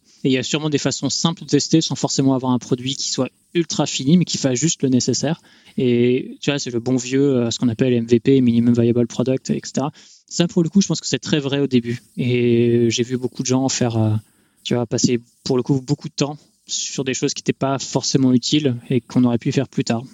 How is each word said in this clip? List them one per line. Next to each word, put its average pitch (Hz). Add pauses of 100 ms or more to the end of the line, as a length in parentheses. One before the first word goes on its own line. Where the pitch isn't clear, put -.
(240)
Et -
il -
y 131
a 127
sûrement 156
des 143
façons 135
simples -
de 143
tester 147
sans 143
forcément 135
avoir 127
un 123
produit 131
qui -
soit 127 (260)
ultra 160
fini, 147
mais 165
qui -
fasse 127
juste 151
le 135
nécessaire. 131 (360)
Et 123
tu 147
vois, 143
c'est 131
le 120
bon 127
vieux, 131
euh, 117
ce -
qu'on 123
appelle 123
M 117
V 117
P, 135
Minimum 120
Viable 117
Product, 131
et 117
cetera. 139 (360)
Ça, 175
pour 175
le 160
coup, 202
je -
pense 160
que -
c'est -
très 156
vrai 139
au 139
début. 120 (160)
Et 120
j'ai 120
vu 123
beaucoup 127
de 127
gens 131
faire, 117
euh, 110 (480)
tu -
vois, 120
passer, 123 (240)
pour 135
le 123
coup, 139
beaucoup 143
de -
temps 147 (260)
sur -
des 131
choses 139
qui -
n'étaient -
pas 135
forcément 131
utiles 131 (120)
et 123
qu'on -
aurait 120
pu 135
faire 131
plus -
tard. 117 (120)